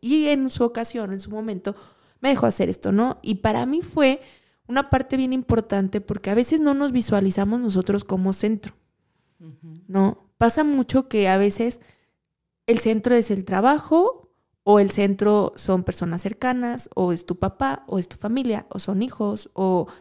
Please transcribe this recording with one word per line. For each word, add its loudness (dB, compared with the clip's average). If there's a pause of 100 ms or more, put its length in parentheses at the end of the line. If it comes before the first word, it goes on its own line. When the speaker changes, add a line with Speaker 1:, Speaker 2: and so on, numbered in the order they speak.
Speaker 1:
y 0
en 0
su 0
ocasión, -4
en -8
su -12
momento, -8 (460)
me 0
dejó 2
hacer 0
esto, -4
¿no? 0
Y -2
para -2
mí -2
fue 2 (460)
una -2
parte 0
bien 0
importante, -2
porque -8
a 0
veces 2
no 4
nos 0
visualizamos 0
nosotros 0
como -2
centro, -4 (680)
Speaker 2:
Ujú. -20
Speaker 1:
¿no? 0
Pasa 2
mucho 0
que 2
a 4
veces 0 (880)
el 4
centro 2
es 2
el -4
trabajo, 2 (460)
o 8
el 4
centro 2
son 0
personas -4
cercanas, -4
o 0
es -4
tu -6
papá, -4
o -4
es -4
tu -16
familia, -4
o -10
son -2
hijos, -6
o 0 (140)